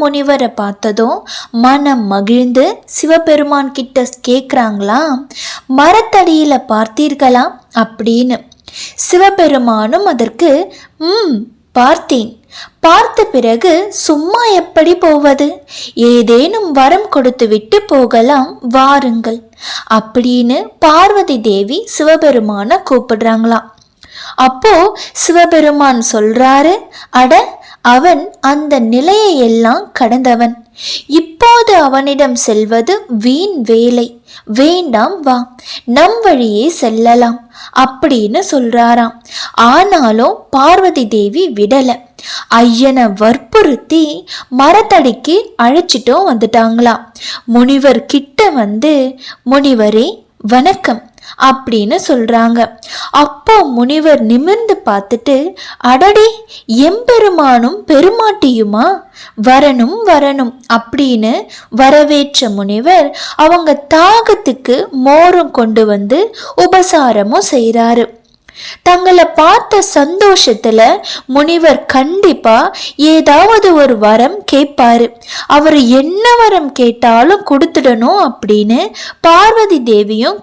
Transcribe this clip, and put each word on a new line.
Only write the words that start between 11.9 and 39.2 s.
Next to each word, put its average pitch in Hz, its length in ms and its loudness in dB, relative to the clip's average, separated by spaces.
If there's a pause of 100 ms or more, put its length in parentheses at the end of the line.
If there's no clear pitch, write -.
பார்த்த 415 440 2
பிறகு 311 640 0
சும்மா 349 560 -4
எப்படி 339 500 0
போவது? 294 680 0 (300)
ஏதேனும் 240 800 2
வரம் 302 360 0
கொடுத்து 247 400 -2
விட்டு 214 340 0
போகலாம், 262 800 0
வாருங்கள்" 247 800 -2 (540)
அப்படின்னு 247 720 -2 (100)
பார்வதி 339 600 2
தேவி 214 480 -4 (100)
சிவபெருமான 277 800 0 (120)
கூப்பிடுறாங்களாம். 226 760 -2 (680)
அப்போ 339 640 2 (140)
சிவபெருமான் 302 920 0 (100)
சொல்றாரு, 262 640 2 (340)
"அட, 254 240 2 (460)
அவன் 285 420 2 (180)
அந்த 294 380 -2
நிலையை 311 600 0
எல்லாம் 233 540 0
கடந்தவன். 240 640 -2 (500)
இப்போது 427 720 2
அவனிடம் 269 580 0
செல்வது 226 760 -2
வீண் 269 540 -4
வேலை. 233 440 0 (380)
வேண்டாம், 302 760 -2
வா, 254 340 -4 (300)
நம் 339 380 0
வழியே 247 460 0
செல்லலாம்" 233 720 0 (400)
அப்படின்னு 254 600 -2 (100)
சொல்றாராம். 233 640 0 (400)